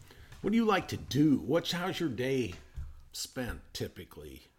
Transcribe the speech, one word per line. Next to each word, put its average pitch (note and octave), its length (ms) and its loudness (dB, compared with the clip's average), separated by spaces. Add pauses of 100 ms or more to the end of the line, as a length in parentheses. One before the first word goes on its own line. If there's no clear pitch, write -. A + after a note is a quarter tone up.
(420)
what G3 100 2
do A3+ 60 6
you A#3 80 4
like G3+ 240 4
to C3 80 -4
do? C#3 480 4
What's, B2+ 260 2
how's F3 300 -2
your E3 80 0
day B2 440 0 (600)
spent - 480 -8 (120)
typically? E2 680 -10 (180)